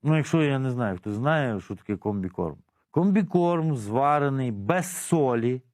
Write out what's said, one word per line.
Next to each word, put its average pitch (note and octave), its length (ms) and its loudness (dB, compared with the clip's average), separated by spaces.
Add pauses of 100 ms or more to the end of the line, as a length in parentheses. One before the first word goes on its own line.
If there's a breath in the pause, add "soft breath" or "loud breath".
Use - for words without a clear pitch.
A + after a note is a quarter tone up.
Ну, D#3 140 4
якщо, D#3 260 2
я C#3 160 2
не C3 120 -2
знаю, A#2 260 -2
хто G#2 140 -8
знає, B2+ 480 0
що F#2+ 160 -12
таке G2 220 -6
комбікорм. F#2 600 -4 (340)
Комбікорм F3 840 2
зварений C3+ 760 0
без A2 460 -4
солі. B2+ 640 0 (120)